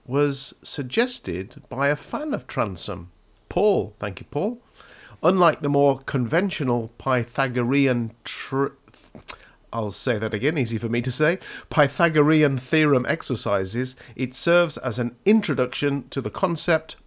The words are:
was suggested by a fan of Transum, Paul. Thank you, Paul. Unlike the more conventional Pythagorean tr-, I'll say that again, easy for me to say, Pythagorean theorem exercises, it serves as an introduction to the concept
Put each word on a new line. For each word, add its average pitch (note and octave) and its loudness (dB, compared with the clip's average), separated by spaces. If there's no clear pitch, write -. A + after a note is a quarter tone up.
was C#3 -2
suggested B2+ -4
by C3+ 0
a D3 2
fan C#4 -6
of E3 -8
Transum, F#2 -6
Paul. F3+ 0
Thank G#2 -8
you, - -14
Paul. A3 -4
Unlike F3+ 4
the D3 -2
more C#3+ 4
conventional B2+ -2
Pythagorean B2 0
tr-, - -4
I'll A2 -4
say A#2 0
that G#2+ -2
again, C3 0
easy A2+ -2
for A2+ -4
me A#2+ 0
to B2+ 0
say, D#3 2
Pythagorean D3+ 4
theorem C#3+ 2
exercises, A#2 -2
it C3 -4
serves E3+ 2
as A#2 -4
an A#2+ -2
introduction C#3+ 2
to - -4
the B2 -6
concept - 0